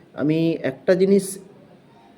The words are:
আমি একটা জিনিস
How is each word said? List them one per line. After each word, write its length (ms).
আমি 480
একটা 320
জিনিস 440